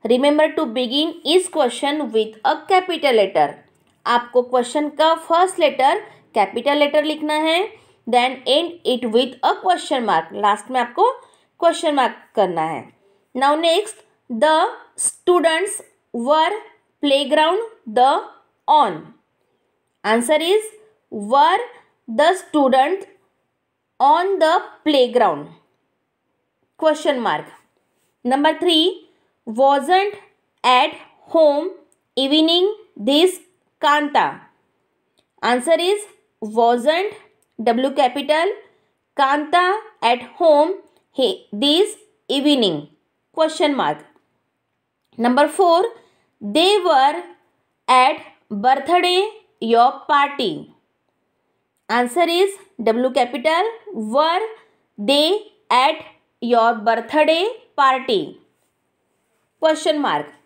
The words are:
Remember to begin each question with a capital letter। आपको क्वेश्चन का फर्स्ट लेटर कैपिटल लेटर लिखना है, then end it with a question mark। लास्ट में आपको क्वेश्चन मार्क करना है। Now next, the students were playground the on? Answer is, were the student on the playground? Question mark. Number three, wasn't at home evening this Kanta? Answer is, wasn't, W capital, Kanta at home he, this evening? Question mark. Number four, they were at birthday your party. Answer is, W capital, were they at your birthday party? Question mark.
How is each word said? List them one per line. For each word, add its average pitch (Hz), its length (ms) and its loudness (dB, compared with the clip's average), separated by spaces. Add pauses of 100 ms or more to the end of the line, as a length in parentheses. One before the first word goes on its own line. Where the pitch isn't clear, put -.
Remember 285 520 2
to 311 100 -2
begin 262 580 -4
each 359 280 0
question 277 600 -4
with 220 340 -2
a 302 100 0 (120)
capital 349 560 0
letter। 156 260 0 (560)
आपको 240 360 0
क्वेश्चन 247 480 -2
का 311 260 2
फर्स्ट 349 440 -2
लेटर 294 400 2 (360)
कैपिटल 233 420 0
लेटर 294 260 2
लिखना 302 300 -4
है, 320 240 0 (520)
then 247 280 0 (100)
end 294 300 -2 (160)
it 247 100 -4 (120)
with 254 180 0 (120)
a 330 80 2 (100)
question 339 420 -2
mark। 165 280 0
लास्ट 208 380 -2
में 254 100 -2
आपको 359 300 0 (480)
क्वेश्चन 330 360 0
मार्क 240 200 0 (200)
करना 180 260 0
है। 156 220 -6 (540)
Now 277 200 2
next, 339 480 -2 (240)
the 311 400 0 (260)
students 339 840 -2 (320)
were 311 380 0 (500)
playground 294 580 0 (280)
the 262 360 2 (440)
on? 208 480 0 (880)
Answer 240 360 0
is, 381 240 0 (460)
were 277 480 2 (500)
the 294 280 2
student 285 720 0 (920)
on 339 380 2
the 320 240 2 (220)
playground? 226 680 2 (1300)
Question 302 420 0
mark. 151 260 -4 (800)
Number 294 360 0
three, 349 500 0 (360)
wasn't 277 680 0 (500)
at 254 280 2 (300)
home 311 500 0 (440)
evening 320 600 2 (200)
this 294 440 0 (420)
Kanta? 285 600 0 (1000)
Answer 247 380 0
is, 392 220 -2 (380)
wasn't, 240 760 0 (500)
W 247 320 0
capital, 285 500 0 (720)
Kanta 302 600 0 (240)
at 240 180 0 (160)
home 320 380 2 (360)
he, 214 400 -4
this 294 440 0 (320)
evening? 247 600 0 (440)
Question 311 420 0
mark. 151 300 -4 (1120)
Number 254 320 2
four, 349 340 2 (560)
they 339 400 2
were 311 440 2 (640)
at 254 320 4 (280)
birthday 330 800 0 (300)
your 233 320 4 (160)
party. 269 680 -2 (1160)
Answer 247 400 0
is, 370 220 2 (300)
W 233 300 0
capital, 277 520 0 (300)
were 285 460 -2 (580)
they 302 540 0 (180)
at 277 360 0 (340)
your 233 360 2
birthday 285 720 0 (280)
party? 254 640 -2 (1200)
Question 311 400 0
mark. 160 280 -4 (180)